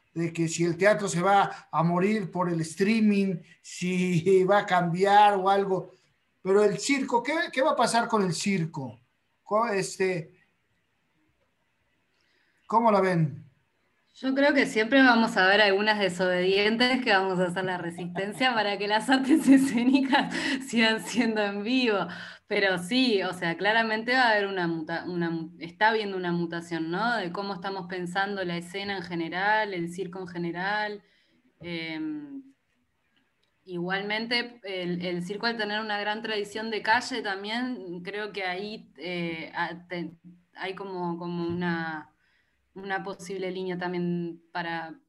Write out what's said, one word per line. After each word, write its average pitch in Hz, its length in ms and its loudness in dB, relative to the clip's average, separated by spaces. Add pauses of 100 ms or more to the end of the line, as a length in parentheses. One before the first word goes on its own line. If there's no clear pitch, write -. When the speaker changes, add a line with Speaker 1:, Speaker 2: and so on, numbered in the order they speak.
(120)
Speaker 1:
de 165 200 -4
que 165 140 0
si 160 180 -2
el 170 120 0
teatro 202 320 4
se 165 140 -2
va 196 500 2
a 151 100 2
morir 180 480 2
por 175 200 -2
el 165 100 -2
streaming, 196 760 2 (260)
si 180 840 2
<laughs> 185 60 2
va 202 80 6
a 196 80 0
cambiar 190 720 6
o 185 100 0
algo. 190 460 0 (480)
Pero 196 200 4
el 196 160 2
circo, 262 440 0
¿qué, 285 120 -2 (160)
qué 262 120 0
va 302 80 4
a 277 60 0
pasar 226 320 2
con 220 140 2
el 180 120 0
circo? 160 680 -4 (420)
Co-, 220 260 0
este, 185 640 -2 (2250)
¿cómo 226 260 4
la 196 80 6
ven? 170 400 2 (760)
Speaker 2:
Yo 262 160 -2
creo 277 220 4
que 277 120 4
siempre 226 360 4
vamos 226 340 6
a 190 120 6
ver 202 120 6
algunas 208 380 4
desobedientes 196 1040 2
que 233 80 2
vamos 190 300 4
a 185 60 2
hacer 180 180 -2
la 185 140 -2
resistencia 180 760 -4
para 202 240 0
que 202 80 -4
las 214 240 0
artes 269 380 4
<laughs> - 0 -
escénicas 269 840 4 (360)
sigan 220 360 2
siendo 220 380 0
en 202 220 -4
vivo. 240 340 2 (480)
Pero 196 320 0
sí, 226 460 2
o 185 80 -4
sea, 170 240 -4
claramente 220 560 0
va 254 160 4
a - 40 4
haber 208 140 2
una 190 220 -2
muta-, 165 400 -4
una 170 220 -2
mu-, 165 280 -6
está 170 300 0
habiendo 214 280 -2
una 180 140 -4
mutación, 170 640 -4
¿no? 226 240 -2
De 180 160 -6
cómo 202 220 -6
estamos 190 340 -8
pensando 190 560 -4
la 175 120 -6
escena 196 420 -8
en 180 40 -8
general, 180 720 -2
el 170 180 -6
circo 185 280 -8
en 180 80 -10
general. 185 720 -4 (580)
Em, 156 800 -8 (1200)
igualmente, 208 960 -4
el, 180 420 -4
el 175 200 -4
circo 202 220 -6
al 233 100 -2
tener 214 240 -4
una 208 180 -4
gran 214 240 -4
tradición 220 480 -6
de 214 120 -4
calle 240 380 0
también, 208 840 -6
creo 202 280 -8
que 196 120 -6
ahí, 202 540 -8
eh, 170 580 -6
a-, 170 320 -6
te-, 175 240 -8 (420)
hay 190 200 -8
como, 180 440 -6
como 175 300 -6
una, 170 600 -4 (640)
una 196 280 -6
posible 185 500 -8
línea 185 260 -6
también 175 640 -4 (100)
para, 165 460 -8 (100)